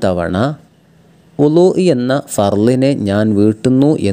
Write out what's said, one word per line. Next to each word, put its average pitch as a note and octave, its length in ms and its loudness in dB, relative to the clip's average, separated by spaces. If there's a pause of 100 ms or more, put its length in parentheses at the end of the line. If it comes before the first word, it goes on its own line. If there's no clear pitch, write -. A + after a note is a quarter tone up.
തവണ F2 320 -2 (1000)
വുളു D#3 280 2 (300)
എന്ന B2 140 -2 (260)
ഫർളിനെ A2+ 560 0 (160)
ഞാൻ G#2 180 0 (140)
വീട്ടുന്നു B2+ 500 2 (220)